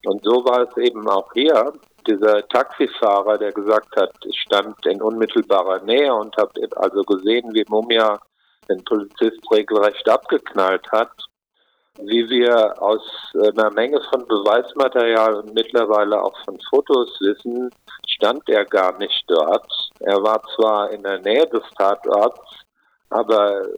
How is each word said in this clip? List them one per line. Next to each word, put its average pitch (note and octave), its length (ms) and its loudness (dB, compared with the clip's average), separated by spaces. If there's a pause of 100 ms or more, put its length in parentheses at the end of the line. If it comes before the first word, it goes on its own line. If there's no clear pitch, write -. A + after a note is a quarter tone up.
Und G2+ 180 -2
so B2 200 2
war B2 180 2
es - 160 -4
eben A#2+ 300 0
auch G2 260 -2
hier. C3+ 380 2 (340)
Dieser G#2 420 2
Taxifahrer, G#2+ 880 0
der G#2 160 -4
gesagt G#2+ 440 -2
hat, F#2+ 160 0 (120)
„Ich - 220 -8
stand G#2 400 -2
in F#2+ 160 -2
unmittelbarer G#2 760 0
Nähe B2 340 2
und G#2+ 220 -4
hab G#2+ 160 0 (240)
also F#2+ 260 0
gesehen, G#2+ 500 -2
wie G#2+ 160 0
Mumia A2 520 0 (480)
den F#2 160 -4
Polizist A2 560 -2 (120)
regelrecht G#2 560 0
abgeknallt G2 840 0
hat.“ A2 180 0 (920)
Wie A2+ 300 -2
wir A#2+ 500 2
aus G#2+ 220 0 (320)
einer G#2 380 2
Menge B2+ 280 0 (120)
von B2+ 160 -2
Beweismaterial A2+ 1040 0
und G#2+ 180 -10
mittlerweile G#2+ 720 0
auch G2 220 -4
von F#2+ 120 -12 (140)
Fotos B2+ 500 0
wissen, A#2+ 500 -4 (360)
stand A#2 420 -2
er G#2 180 2
gar F#2 320 0
nicht - 280 -6
dort. E2 420 2 (300)
Er G2 240 0
war A2 180 2 (140)
zwar G#2 360 0
in G2+ 120 -10
der G2 160 -4
Nähe A2 300 2
des A2+ 160 -4 (120)
Tatorts, G2+ 640 0 (680)
aber G#2 560 0 (120)